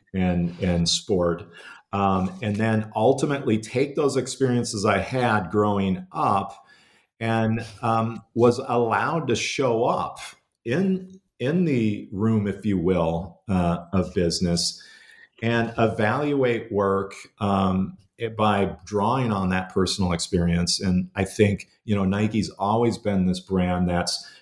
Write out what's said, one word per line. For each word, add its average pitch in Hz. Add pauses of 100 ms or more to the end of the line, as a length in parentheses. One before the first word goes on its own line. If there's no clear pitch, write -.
(140)
and, 87
and 87
sport, 87 (480)
um, 95 (120)
and 104
then 110
ultimately 135
take 135
those 139
experiences 120
I 98
had 107
growing 98
up 110 (560)
and, 113 (160)
um, 113 (140)
was 120
allowed 120
to 113
show 120
up - (460)
in, 185 (200)
in 165
the 110
room, 107
if 95
you 98
will, 85
uh, 87
of 92
business 85 (640)
and 117
evaluate 117
work, 98 (240)
um, 95 (220)
it, 110
by 101 (100)
drawing 110
on 95
that 92
personal 92
experience. 85
And 92
I 98
think, 101 (160)
you 104
know, 98
Nike's 104
always 110
been 98
this 90
brand 90
that's - (120)